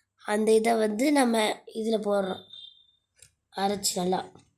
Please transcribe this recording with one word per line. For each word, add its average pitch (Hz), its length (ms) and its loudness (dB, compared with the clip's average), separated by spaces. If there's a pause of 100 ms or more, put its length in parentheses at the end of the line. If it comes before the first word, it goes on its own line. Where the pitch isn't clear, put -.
(260)
அந்த 214 260 2
இதை 220 220 4
வந்து 220 380 0
நம்ம 247 260 4 (380)
இதுல 220 240 -2
போடுறோம். 202 440 -2 (1120)
அரைச்சு 196 400 -2
நல்லா. 185 240 0 (380)